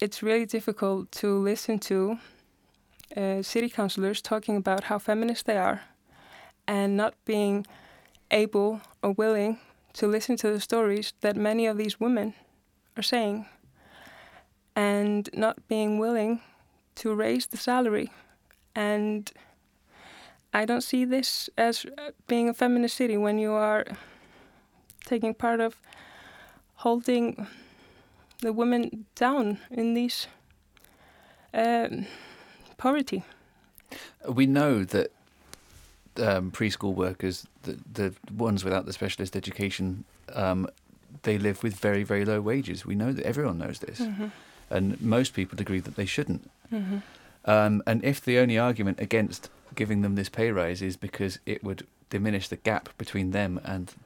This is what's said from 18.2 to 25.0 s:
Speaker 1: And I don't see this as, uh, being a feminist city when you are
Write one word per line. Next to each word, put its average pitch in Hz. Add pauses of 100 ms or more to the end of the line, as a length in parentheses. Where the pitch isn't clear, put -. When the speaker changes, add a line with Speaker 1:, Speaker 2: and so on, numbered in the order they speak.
Speaker 1:
And 208 (1200)
I 214
don't 240
see 254
this 254
as, 233 (120)
uh, 294 (160)
being 233
a 233
feminist 247
city 226
when 208
you 214
are 214 (1200)